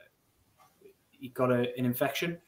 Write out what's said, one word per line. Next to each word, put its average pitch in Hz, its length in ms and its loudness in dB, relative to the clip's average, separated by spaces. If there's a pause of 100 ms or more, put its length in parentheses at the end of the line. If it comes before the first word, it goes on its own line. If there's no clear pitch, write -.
(1120)
he 131 180 -14
got 127 240 2
a, 123 260 2
an 127 80 0
infection, 147 600 -2